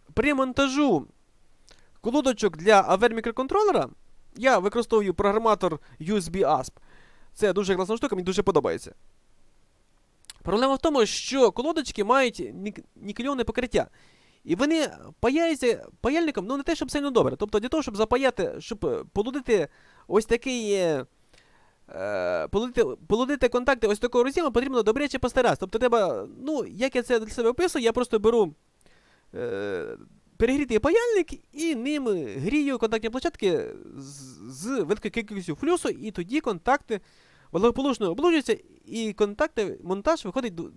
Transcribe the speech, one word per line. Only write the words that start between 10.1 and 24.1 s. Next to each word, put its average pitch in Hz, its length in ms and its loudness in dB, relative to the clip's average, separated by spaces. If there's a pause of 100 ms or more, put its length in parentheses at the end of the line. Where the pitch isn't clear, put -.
Проблема 247 320 2
в 262 40 -4
тому, 285 260 2
що 240 460 2
колодочки 277 520 -4
мають 247 360 2
нік-, 175 440 -10 (120)
нікельоване 240 480 -6
покриття. 226 440 -2 (560)
І 165 120 -2
вони 294 360 0 (280)
паяються 269 640 0 (160)
паяльником, 285 440 0
ну, 262 120 -4
не 277 60 -6
те, 339 120 0
щоб 285 160 -6
сильно 285 200 -2
добре. 147 240 4
Тобто 208 240 -2
для 233 100 -6
того, 311 140 0
щоб 208 140 -8
запаяти, 220 640 0
щоб, 208 260 -8
е, 113 180 -2 (100)
полудити 214 540 0 (400)
ось 214 180 2
такий, 233 480 -2
е, 165 320 2 (840)
е, 90 580 -2
полудити, 240 380 0 (220)
полудити 254 420 2
контакти 247 380 0
ось 208 120 0
такого 247 240 2